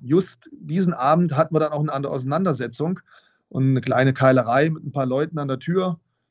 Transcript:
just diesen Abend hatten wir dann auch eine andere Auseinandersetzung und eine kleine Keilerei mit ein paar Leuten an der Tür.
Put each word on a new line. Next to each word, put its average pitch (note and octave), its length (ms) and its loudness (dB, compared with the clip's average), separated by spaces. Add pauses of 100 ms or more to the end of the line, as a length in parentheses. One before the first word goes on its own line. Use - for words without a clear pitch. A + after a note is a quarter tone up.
just D#3 500 -2
diesen F3 440 -2
Abend D3 420 2
hatten D#3+ 160 2
wir D#3 60 4
dann D3+ 140 0
auch D3 80 -2
eine D3+ 120 -4
andere C#3 180 -4
Auseinandersetzung C#3+ 920 -2 (480)
und C3 160 0
eine C3 160 2
kleine B2+ 320 2
Keilerei C3 580 4
mit D#3 120 -8
ein B2+ 80 -10
paar C3+ 140 -2
Leuten D3 320 -2
an C#3+ 100 -4
der C3+ 120 -4
Tür. F3+ 400 -2 (320)